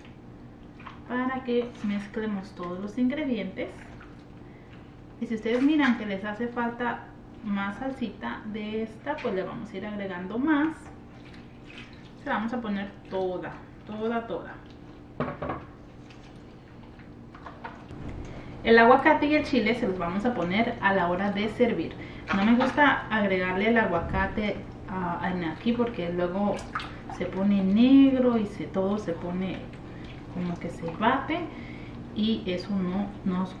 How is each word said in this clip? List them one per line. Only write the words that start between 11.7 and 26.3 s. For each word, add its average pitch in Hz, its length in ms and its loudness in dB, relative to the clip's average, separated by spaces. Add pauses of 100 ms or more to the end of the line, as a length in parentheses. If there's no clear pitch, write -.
Se 285 80 -4
la 247 60 2
vamos 226 180 -2
a 240 60 -2
poner 202 320 -2 (180)
toda, 180 440 -2 (340)
toda, 220 400 -2
toda. - 280 -6 (4000)
El 226 140 8
aguacate 269 500 8
y 294 80 6
el 294 100 2
chile 226 300 2
se 226 120 0
los 185 100 0
vamos 180 280 -2
a 233 80 2
poner 202 480 0
a 196 120 4
la 180 140 4
hora 190 240 0
de 202 180 0
servir. 202 440 2 (420)
No 196 80 4
me 233 120 8
gusta 269 540 4
agregarle 190 600 2
el 233 80 6
aguacate 196 800 0 (320)
a, 180 420 -2
en 175 140 -2
aquí 160 260 -2
porque 202 400 -2
luego 180 440 0 (640)